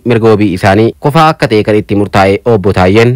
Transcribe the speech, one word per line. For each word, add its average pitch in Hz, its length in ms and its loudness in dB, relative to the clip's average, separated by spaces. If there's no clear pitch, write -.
mirga 113 240 0
wabii 104 240 0
isaanii 104 460 0
kofaa 156 300 0
akka 160 180 -4
ta'e 107 160 0
kan 107 120 0
itti 107 200 -4
murtaa'e 98 500 0
Obbo 101 280 0
Taayyeen, 101 420 2